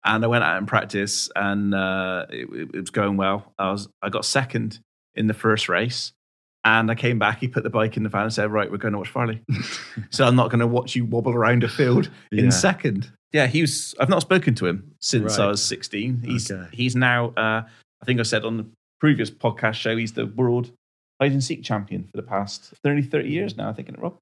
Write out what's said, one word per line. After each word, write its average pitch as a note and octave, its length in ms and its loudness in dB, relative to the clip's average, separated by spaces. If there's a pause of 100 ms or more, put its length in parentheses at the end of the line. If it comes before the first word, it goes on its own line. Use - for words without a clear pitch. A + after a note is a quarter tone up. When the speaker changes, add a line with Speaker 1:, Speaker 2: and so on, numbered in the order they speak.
Speaker 1:
And A2 180 2
I A#2 60 2
went A#2+ 160 4
out E2+ 140 2
in G2 80 -4
practice - 680 -2
and, G2+ 400 0
uh, F#2+ 540 -2
it, A#1+ 240 -10
it, D2+ 220 -10
it F2+ 60 -6
was F#2 100 -10
going G2+ 260 0
well. G2 420 -2
I G2 140 -2
was, G2+ 160 -6 (140)
I G2+ 80 -4
got G#2 160 -4
second B2 520 -2 (380)
in A2 100 0
the G#2+ 80 2
first A2 340 2
race. G#2+ 440 -2 (540)
And A2 240 4
I A2+ 40 0
came A#2+ 240 0
back, G#2+ 220 2
he B2 80 -2
put A#2+ 140 -2
the - 60 -4
bike A2 300 0
in G#2+ 60 -2
the G#2+ 40 -2
van G2+ 140 -2
and A2 100 -2
said, G#2+ 180 0
"Right, G#2 200 0
we're G2+ 80 -6
gonna G#2 180 -2
watch G2+ 140 -8
Farley." A2+ 400 -2
<laughs> - 600 -6
So C#3 160 2
I'm B2 80 6
not B2 160 4
gonna A#2 160 2
watch B2 300 -2
you B2 80 0
wobble A#2 300 0
around A#2+ 280 4
a A#2 60 0
field C3 400 2 (240)
in A2+ 120 4
Speaker 2:
Yeah. B2+ 60 8
Speaker 1:
second. A#2+ 600 0 (240)
Yeah, C3+ 140 4
he D3+ 120 2
was, - 400 -2
I've B2+ 80 2
not E3+ 140 4
spoken F#3 320 4
to F#2 120 -2
him F#2 320 -4
since G#2+ 400 0
I A2 40 4
Speaker 2:
Right. G2+ 80 4
Speaker 1:
was G2+ 120 0
sixteen. A#2 640 -4
He's, - 260 -4
Speaker 2:
Okay. F#2 220 -8
Speaker 1:
he's B2 240 -2
now, B2 400 2
uh, A2 280 0 (360)
I - 60 -20
think B2+ 120 2
I A#2 40 0
said A2 240 -2
on A2+ 100 -4
the A2 100 -6 (320)
previous D3+ 320 2
podcast A2 440 -2
show, A2+ 200 -2
he's A2+ 200 -4
the A2+ 100 -4
world A#2+ 480 0 (480)
hide C#3 120 4
and C3+ 120 2
seek D#3+ 180 -6
champion G2 420 -4
for - 120 -14
the G#2 60 -6
past G2+ 500 -6 (100)
nearly C#3+ 200 2
thirty C#3+ 260 -2
years E3 300 -4
now, G#2 100 -6
I A2 60 -6
think, - 140 -12
isn't - 120 -16
it, - 20 -6
Rob? F3 200 -6